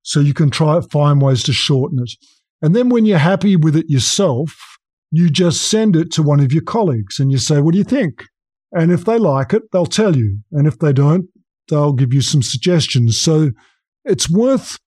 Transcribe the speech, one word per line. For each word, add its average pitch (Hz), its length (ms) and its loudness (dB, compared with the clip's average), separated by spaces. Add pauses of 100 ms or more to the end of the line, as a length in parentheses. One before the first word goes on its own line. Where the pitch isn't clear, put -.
So - 180 -4
you 143 140 2
can 147 160 0
try, 156 320 0 (100)
find 147 300 2
ways 135 220 0
to 131 100 -2
shorten 135 460 -2
it. 120 100 -6 (500)
And 160 160 2
then 247 140 2
when 233 160 2
you're 196 140 2
happy 190 360 2
with 156 200 2
it 165 120 0
yourself, 147 680 -2 (540)
you 165 180 2
just 175 320 0
send 220 340 0
it 160 180 -2
to 156 100 -2
one 143 160 2
of 135 120 2
your 160 120 0
colleagues 143 560 -4
and 135 120 0
you 135 60 0
say, 143 240 0
"What 165 120 2
do 190 40 2
you 208 60 2
think?" 247 400 -4 (480)
And 170 200 0
if 175 140 -2
they 226 140 0
like 135 340 0
it, - 180 -4
they'll 175 140 0
tell 202 320 0
you. 104 220 -2 (120)
And 147 140 0
if 151 140 -2
they 151 120 0
don't, 151 360 2 (420)
they'll 147 240 0
give 127 220 0
you 139 60 2
some 139 200 0
suggestions. 123 800 -2
So 156 320 0 (520)
it's - 240 -4
worth 226 600 -2